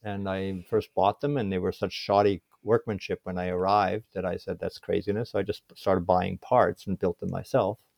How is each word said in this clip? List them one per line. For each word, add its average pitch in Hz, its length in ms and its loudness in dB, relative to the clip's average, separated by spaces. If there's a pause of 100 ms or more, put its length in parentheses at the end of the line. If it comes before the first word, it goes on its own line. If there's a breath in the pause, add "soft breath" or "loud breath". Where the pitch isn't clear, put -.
And 101 260 -6
I 95 400 -4
first 110 240 0
bought 98 280 2
them, 147 160 -2
and 104 160 -2
they 92 60 0
were 92 120 0
such 95 220 -6
shoddy 101 500 2 (220)
workmanship 104 580 -2
when 92 160 -8
I 90 80 -4
arrived 95 680 0
that 92 120 -4
I 90 120 -4
said, 90 200 -8
"That's 90 220 -8
craziness." 98 500 -2
So - 80 -2
I 101 40 0
just 101 200 -6 (140)
started 92 280 2
buying 92 340 2
parts - 500 2
and 95 100 -2
built 90 220 -2
them 92 100 -6
myself. 98 480 -2 (200)